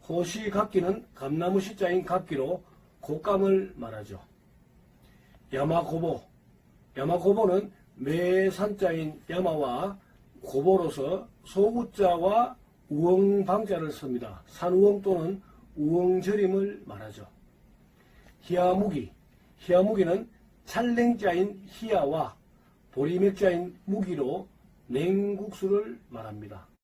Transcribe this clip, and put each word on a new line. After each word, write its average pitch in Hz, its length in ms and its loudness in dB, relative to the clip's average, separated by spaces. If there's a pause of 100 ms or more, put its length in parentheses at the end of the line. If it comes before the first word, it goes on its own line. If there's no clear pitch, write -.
호시각기는 196 1080 -2
감나무 170 440 0
시자인 185 460 -2
각기로 160 580 -4 (380)
곶감을 190 720 0
말하죠. 107 460 -14 (1300)
야마고보, 160 720 -2 (760)
야마고보는 180 760 2 (240)
매산자인 180 1300 0
야마와 170 680 -2 (440)
고보로서 165 880 0 (180)
소구자와 208 1080 2 (340)
우엉방자를 185 1000 2
씁니다. 120 540 -8
산우엉 190 560 4
또는 190 400 -2 (340)
우엉절임을 185 1080 0
말하죠. 104 400 -16 (1160)
히야무기, 180 680 0 (460)
히야무기는 190 720 2 (360)
찰랭자인 214 1000 0
히야와 160 680 -2 (560)
보리맥자인 180 840 0 (100)
무기로 180 640 -4 (400)
냉국수를 196 1120 -2 (100)
말합니다. 104 580 -14 (160)